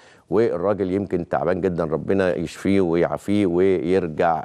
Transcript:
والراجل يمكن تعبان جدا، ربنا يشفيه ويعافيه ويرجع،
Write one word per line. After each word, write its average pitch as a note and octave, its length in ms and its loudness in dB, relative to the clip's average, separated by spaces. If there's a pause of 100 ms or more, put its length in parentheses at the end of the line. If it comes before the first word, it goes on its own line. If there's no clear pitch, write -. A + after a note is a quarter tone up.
(300)
والراجل F#2+ 600 0
يمكن F#2 360 -2
تعبان E2 320 0
جدا، F2 240 0
ربنا E2+ 520 0
يشفيه F#2+ 440 0
ويعافيه E2+ 680 0
ويرجع، F2 1000 0